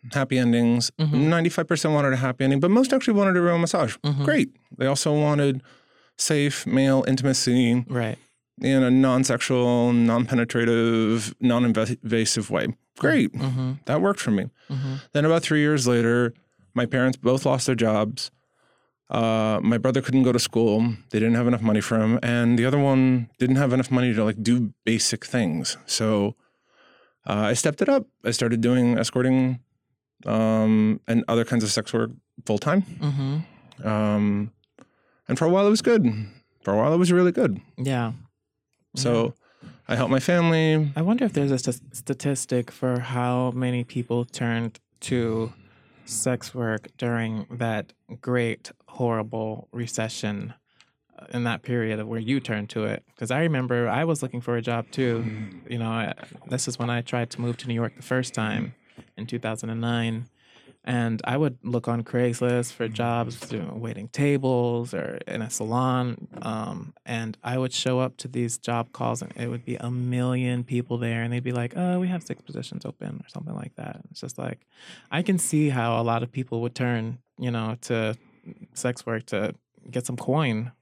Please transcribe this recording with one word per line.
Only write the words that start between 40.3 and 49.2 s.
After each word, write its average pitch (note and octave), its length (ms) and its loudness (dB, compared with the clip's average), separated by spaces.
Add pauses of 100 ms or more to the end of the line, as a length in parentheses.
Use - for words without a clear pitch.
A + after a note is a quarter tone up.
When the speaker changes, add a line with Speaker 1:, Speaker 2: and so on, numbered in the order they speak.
Speaker 2:
I D#3+ 60 -2
wonder A#3 220 2
if A3 80 0
there's C#3+ 180 0
a C3 80 2
st-, - 380 -6
statistic C3 760 -4
for B2+ 300 -2
how B2 520 -2
many B2 320 -2
people A#2+ 400 -4
turned A#2 540 -4 (220)
to A2+ 520 -2 (520)
sex - 500 -6
work A2 340 -4 (100)
during A2+ 520 -4
that A2+ 420 -6 (280)
great, A#2+ 520 -4 (140)
horrible A2 840 -6